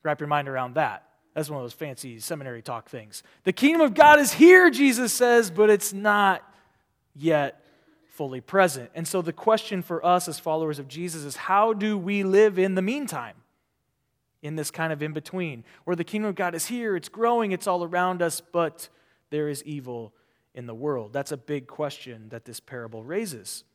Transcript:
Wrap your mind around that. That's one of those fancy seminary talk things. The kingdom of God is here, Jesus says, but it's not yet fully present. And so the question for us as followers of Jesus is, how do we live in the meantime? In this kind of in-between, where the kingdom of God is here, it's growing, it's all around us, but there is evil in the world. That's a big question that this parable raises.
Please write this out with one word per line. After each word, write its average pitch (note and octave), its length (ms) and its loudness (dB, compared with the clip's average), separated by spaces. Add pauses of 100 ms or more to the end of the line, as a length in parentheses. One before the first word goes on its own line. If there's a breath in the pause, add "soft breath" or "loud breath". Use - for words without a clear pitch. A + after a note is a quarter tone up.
Wrap D3+ 160 -2
your D3 80 -8
mind D3 220 -2
around B2+ 260 -8
that. B2 320 -4 (260)
That's D3+ 160 -6
one C#3+ 100 -8
of B2 40 -10
those A#2+ 100 -14
fancy B2+ 460 -14
seminary C3 420 -12
talk A#2 280 -12
things. G#2+ 340 -18 (200 soft breath)
The F#3 100 -2
kingdom D#4+ 280 2
of C4 120 4
God D4+ 260 10
is C#4 140 0
here, F4+ 360 10
Jesus B3 440 2
says, A#3+ 360 4
but G#3 200 4
it's G3+ 240 2
not G3+ 500 0 (720 soft breath)
yet D3 480 -2 (460 soft breath)
fully C3 320 -10
present. D3+ 520 0
And E3 140 -10
so F#3 140 -2
the E3 100 -6
question G#3+ 500 -2
for E3+ 240 -8
us F3 220 2
as D3+ 100 -10
followers D#3 420 -4
of C3+ 100 -14
Jesus D#3+ 340 -10
is, C#3+ 140 -12
how G#3 340 2
do G#3+ 260 -2
we G3 260 -2
live G3 360 4
in F#3+ 160 0
the F#3+ 60 0
meantime? F#3 560 -6 (1040)
In D3+ 160 -10
this D3+ 120 -6
kind E3 220 -4
of D3 100 -6
in-between, D3+ 640 -8 (220 soft breath)
where F3 100 -2
the E3+ 80 -6
kingdom G#3+ 240 -6
of F#3 80 -6
God F3+ 180 -4
is E3 120 -8
here, A3+ 320 -4
it's D#3+ 100 -10
growing, A3+ 460 0
it's F3+ 120 -8
all F3+ 200 -2
around F3+ 360 -2
us, E3 200 -2
but - 480 -4 (400)
there D3+ 180 -4
is C3+ 160 -8
evil B2 500 -12 (400)
in B2 120 -16
the A2+ 100 -14
world. A#2+ 380 -6
That's C#3 180 -6
a C#3+ 60 -8
big C3+ 280 -8
question B2 640 -10
that A#2 140 -16
this A#2+ 160 -18
parable A2+ 420 -14
raises. D3+ 640 -10 (120)